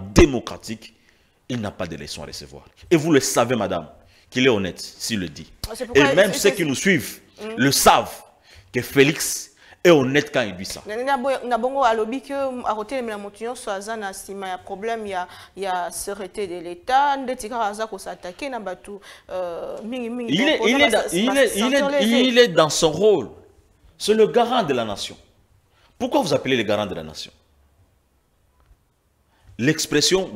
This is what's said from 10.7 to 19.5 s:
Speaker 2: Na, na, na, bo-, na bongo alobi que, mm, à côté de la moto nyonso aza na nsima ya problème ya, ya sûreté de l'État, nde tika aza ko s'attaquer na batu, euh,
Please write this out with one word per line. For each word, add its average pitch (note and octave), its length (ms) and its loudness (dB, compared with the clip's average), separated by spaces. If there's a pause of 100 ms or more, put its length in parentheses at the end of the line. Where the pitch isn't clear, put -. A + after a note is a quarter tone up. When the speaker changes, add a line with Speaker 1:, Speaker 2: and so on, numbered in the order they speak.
Speaker 2:
Na, G#3+ 80 -8
na, A#3+ 80 -4
na, C#4 140 0
bo-, B3 300 -4
na A#3+ 100 0
bongo C4 260 -2
alobi A3+ 360 0
que, C#4 140 -12
mm, C4 320 -6
à - 80 -2
côté G#3+ 260 -6
de A#3 80 -6
la G#3+ 100 -8
moto G3+ 260 -14
nyonso A#3 260 -10
aza G3+ 260 -8
na G#3 140 -8
nsima G3 380 -12
ya F#3 100 -8
problème G#3+ 480 -8
ya, F#3 220 -6 (280)
ya F#3 360 -6
sûreté G3 560 -10
de F3 120 -10
l'État, B3+ 560 0
nde C4 220 -6
tika A#3 240 -8
aza G#3 240 -4
ko G3 140 -10
s'attaquer F3+ 500 -12
na B3 100 -8
batu, F#3+ 340 -12 (360)
euh, F3+ 540 -8